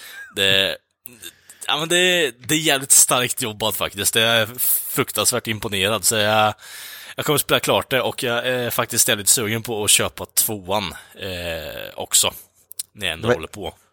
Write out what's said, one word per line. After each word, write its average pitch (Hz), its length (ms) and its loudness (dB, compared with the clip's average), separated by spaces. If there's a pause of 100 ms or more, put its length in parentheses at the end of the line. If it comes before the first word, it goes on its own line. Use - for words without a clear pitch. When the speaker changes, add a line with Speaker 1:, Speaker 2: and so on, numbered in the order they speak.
(360)
Speaker 1:
Det, 95 400 4 (880)
ja, 135 120 0
men 160 100 -4
det, 175 420 2 (180)
det 156 60 2
är 160 40 2
jävligt 143 340 2
starkt 123 500 4
jobbat 107 340 -2
faktiskt. 95 380 -2
Det 113 80 4
är 113 240 4 (440)
fruktansvärt 117 560 0
imponerad, 104 580 0
så 117 120 2
jag, 107 380 4 (600)
jag 131 100 -6
kommer 147 120 2
spela 135 220 2
klart - 300 2
det, 131 100 2
och 107 220 -2
jag 120 240 -2
är 123 240 -2
faktiskt 117 380 0
jävligt 104 200 0
sugen 110 340 2
på 107 220 -4
att 98 60 0
köpa 95 360 0
tvåan, 98 680 -2 (200)
eh, 82 800 -8
också, - 360 0 (600)
när 101 140 -8
jag 85 60 -2
ändå 80 100 -8
Speaker 2:
Det 110 60 -2
var 123 60 4
Speaker 1:
håller 80 140 -6
på. 90 260 -10 (180)